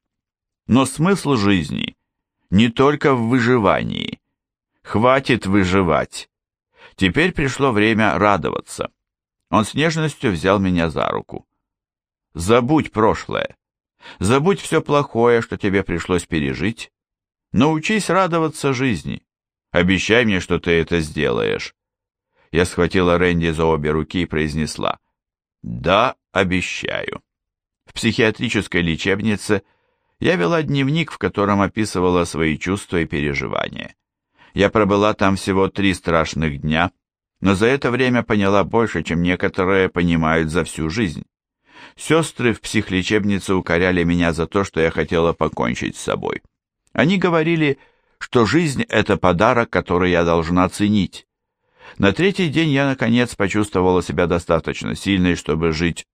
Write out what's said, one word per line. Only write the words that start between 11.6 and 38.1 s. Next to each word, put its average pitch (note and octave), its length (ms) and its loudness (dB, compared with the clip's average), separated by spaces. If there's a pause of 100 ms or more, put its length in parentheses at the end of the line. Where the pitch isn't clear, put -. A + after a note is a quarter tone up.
«Забудь A#2+ 580 2
прошлое. D#2 640 -2 (600)
Забудь C#3 420 2
все D#3+ 220 -2
плохое, A#2+ 600 2
что - 160 -8
тебе F#2+ 260 0
пришлось F2 420 -2
пережить. D2 640 -4 (600)
Научись D#3 580 0
радоваться E3 640 0
жизни. G#2 480 -4 (480)
Обещай F#2+ 560 2
мне, G2 140 0
что E2+ 200 -2
ты F2 120 -2
это E2+ 280 2
сделаешь». C2 760 -4 (760)
Я F2 140 2
схватила F2+ 540 2
Рэнди E2+ 320 2
за D#2+ 140 0
обе D2+ 260 0
руки D#2+ 320 -2
и - 20 -4
произнесла: D2+ 720 -4 (640)
«Да, E2 520 -2 (160)
обещаю». - 920 -4 (640)
В - 80 -20
психиатрической A2 880 0
лечебнице G2 840 -2 (560)
я E3 160 0
вела E3+ 260 0
дневник, C#3+ 500 -2
в - 60 -16
котором G2+ 440 0
описывала F2+ 640 0
свои D#2 320 -2
чувства F#2 400 -4
и E2 80 0
переживания. C#2 880 -6 (580)
Я G2 160 4
пробыла G#2 440 2
там G2 240 0
всего F#2+ 320 0
три G2 240 0
страшных D#2 680 -2
дня, D#2+ 300 0 (480)
но G2 160 2
за G#2+ 120 2
это C3+ 240 0
время B2 320 0